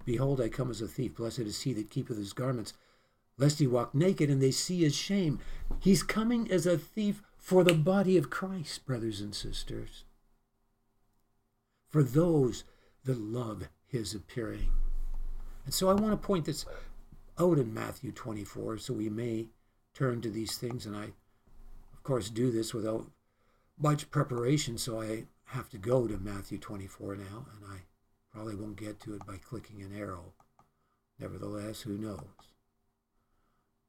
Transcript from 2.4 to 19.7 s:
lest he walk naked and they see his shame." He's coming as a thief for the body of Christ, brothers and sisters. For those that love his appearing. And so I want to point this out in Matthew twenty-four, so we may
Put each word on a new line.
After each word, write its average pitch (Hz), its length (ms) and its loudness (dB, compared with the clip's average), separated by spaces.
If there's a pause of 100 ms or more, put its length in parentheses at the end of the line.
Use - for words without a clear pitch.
lest 147 220 4
he 147 80 6
walk 120 280 2
naked 156 360 4
and 135 100 4
they 135 120 6
see 180 320 0
his 147 100 6
shame." 180 440 2 (420)
He's 185 220 8
coming 226 480 0
as 185 140 2
a 175 140 4
thief 208 440 -2 (140)
for 185 260 6
the 175 120 10
body 185 420 6
of 156 140 4
Christ, - 560 -6
brothers 113 340 -2
and 104 140 -6
sisters. - 720 -6 (1800)
For 151 140 6
those 135 640 4 (400)
that 131 140 0
love 107 500 -4 (180)
his 107 280 -4
appearing. 104 580 0 (920)
And 139 100 -8
so 190 140 2
I 190 60 8
want 214 160 2
to - 160 -2
point 180 180 2
this - 220 -6 (720)
out 170 200 6
in 113 160 0
Matthew 110 380 -8
twenty-four, 107 680 -8
so 123 160 -6
we 110 140 -2
may 113 400 -4 (460)